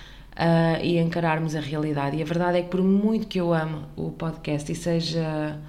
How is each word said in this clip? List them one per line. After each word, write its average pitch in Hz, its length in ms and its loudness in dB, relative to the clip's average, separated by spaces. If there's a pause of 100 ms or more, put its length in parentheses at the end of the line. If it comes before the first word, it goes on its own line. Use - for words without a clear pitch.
(420)
ah, 165 400 4
e 170 160 2
encararmos 165 560 0
a 160 60 -2
realidade. 147 560 -2
E 160 60 -2
a 156 40 -2
verdade 175 340 2
é - 20 2
que 175 80 -6
por 185 120 0
muito 202 460 4
que 185 140 -2
eu 170 120 2
amo 156 440 -2
o 160 120 -4
podcast 156 600 -4
e 165 40 -2
seja 160 920 -2